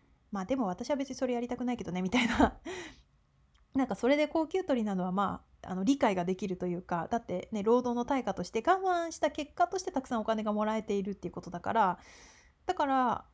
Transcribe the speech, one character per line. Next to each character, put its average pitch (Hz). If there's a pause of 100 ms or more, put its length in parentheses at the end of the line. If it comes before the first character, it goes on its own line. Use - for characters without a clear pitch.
(320)
「ま 196
あ、 190
で 269
も 247
私 185
は 294
別 277
に 254
そ 262
れ 247
や 240
り 240
た 247
く 247
な 247
い -
け 226
ど -
ね」 180
み 185
た 247
い 233
な。 226
<laughs> -
な 269
ん -
か 214
そ 240
れ 285
で 294
高 320
給 370
取 269
り 214
な 202
の 185
は、 185
ま 196 (180)
あ、 -
あ 185
の、 190
理 277
解 220
が 175
で 185
き 208
る 185
と 185
い 175
う 175
か、 170
だ 233
っ 233
て 185
ね、 208
労 233
働 240
の 240
対 262
価 196
と 180
し -
て 226
我 359
慢 320
し -
た 302
結 302
果 349
と 370
し 370
て -
た 269
く 269
さ 247
ん 220
お 214
金 214
が 214
も 214
ら 214
え 214
て 214
い 202
る 202
っ -
て -
い -
う -
こ -
と -
だ 175
か 98
ら、 214 (680)
だ 370
か 302
ら、 262